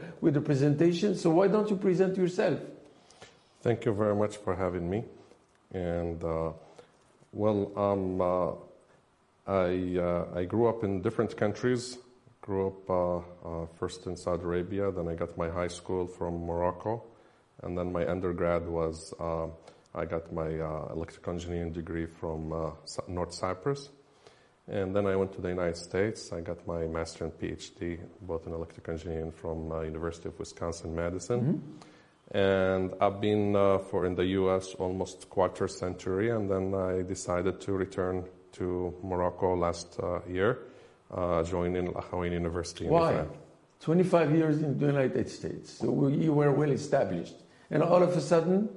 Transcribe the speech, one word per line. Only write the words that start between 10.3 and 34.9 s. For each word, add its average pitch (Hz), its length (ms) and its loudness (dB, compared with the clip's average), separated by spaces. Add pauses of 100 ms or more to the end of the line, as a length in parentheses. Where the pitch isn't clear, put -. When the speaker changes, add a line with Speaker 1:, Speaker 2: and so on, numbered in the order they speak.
Speaker 2:
I 90 100 0
grew 107 240 2
up 110 160 -2
in 98 160 0
different 113 340 0
countries. 117 600 0 (420)
Grew 95 280 -2
up, - 220 -8
uh, 90 280 2
uh, 82 480 -8 (120)
first - 300 -6
in 90 80 -4
Saudi 87 280 -2
Arabia, 92 460 0
then 87 200 -2
I 82 60 -2
got 85 220 -6
my 85 120 -2
high 87 180 -2
school 90 400 -4
from 85 380 -6
Morocco, 90 580 -2 (580)
and 90 160 -4
then 90 140 -2
my 85 180 0
undergrad 87 560 0
was, 82 540 -4
uh, 82 280 -2 (460)
I 82 120 -4
got 82 260 -6
my, 80 280 -4
uh, 78 320 -4
electrical - 420 -6
engineering 85 400 -4
degree 82 320 -4
from, 80 480 -6
uh, 80 160 -2 (160)
Sa-, - 220 -10
North 87 260 -4
Cyprus. 95 560 -4 (800)
And 95 280 -2
then 101 120 4
I 95 80 2
went 95 180 0
to - 80 -8
the 92 80 -2
United 87 280 0
States. - 540 -2
I 85 100 -6
got 85 260 -8
my 85 180 -2
master 82 400 -4
and 80 120 -8
P - 100 -6
H 80 280 -10
D, 85 220 -6 (240)
both 85 240 -6
in 85 80 -8
electrical 82 400 -8
engineering 80 380 -6
from, 80 400 -6
uh, 80 100 -4
University 80 480 -6
of - 100 -14
Wisconsin-Madison. 85 1040 -4
Speaker 1:
Mm-hmm. - 960 -6
Speaker 2:
And 95 640 4
I've 101 180 4
been, 104 360 4
uh, 98 240 6
for, 92 260 0
in 90 100 0
the 92 100 2
U 92 300 4
S 95 200 -4
almost 92 540 -4